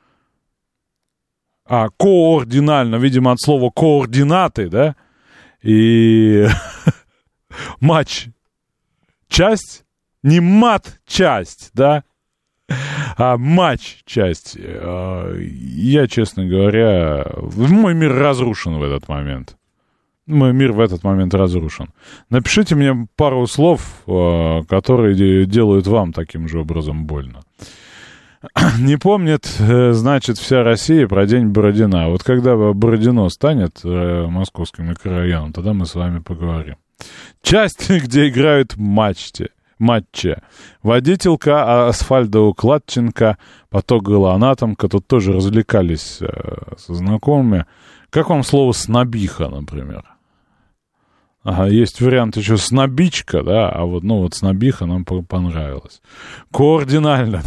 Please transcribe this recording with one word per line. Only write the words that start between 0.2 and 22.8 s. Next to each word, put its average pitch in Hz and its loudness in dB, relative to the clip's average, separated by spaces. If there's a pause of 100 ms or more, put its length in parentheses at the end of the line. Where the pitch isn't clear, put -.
а 113 0
координально, 147 2
видимо, 127 2
от 123 -2
слова 131 0
координаты, 143 0
да, 135 0 (680)
и 110 4 (680)
<laughs> - -20
матч-часть, - -4 (380)
не 156 4
мат-часть, 190 0
да, 139 2 (1120)
а 123 0
матч-часть. 123 -2
А, 90 -10
я, 87 -2
честно 101 -4
говоря, 95 2 (100)
в-, 95 -2
мой 196 4
мир 160 2
разрушен 123 -2
в 73 -6
этот 69 -6
момент. 71 -10 (720)
Мой 139 2
мир 131 2
в 104 0
этот 92 -2
момент 95 0
разрушен. 87 -2 (400)
Напишите 143 0
мне 135 0 (100)